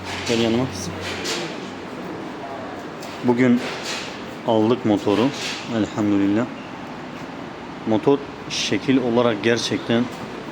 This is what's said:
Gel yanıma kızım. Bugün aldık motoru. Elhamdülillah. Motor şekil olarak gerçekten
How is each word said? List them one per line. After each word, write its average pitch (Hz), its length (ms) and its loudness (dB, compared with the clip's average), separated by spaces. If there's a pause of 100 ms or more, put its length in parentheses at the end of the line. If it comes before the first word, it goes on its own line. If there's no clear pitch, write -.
(280)
Gel 117 120 4
yanıma 117 240 4 (100)
kızım. - 200 -6 (2250)
Bugün 123 380 6 (840)
aldık 113 380 4
motoru. 107 420 4 (500)
Elhamdülillah. 104 680 2 (1400)
Motor 113 300 4 (320)
şekil - 540 2
olarak 117 400 4
gerçekten 117 600 2 (480)